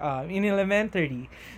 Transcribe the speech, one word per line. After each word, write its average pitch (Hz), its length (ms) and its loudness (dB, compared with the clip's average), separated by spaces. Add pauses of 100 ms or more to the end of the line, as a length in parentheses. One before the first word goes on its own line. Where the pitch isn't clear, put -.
uh, 135 280 -2
in 196 160 0
elementary. 196 840 2 (300)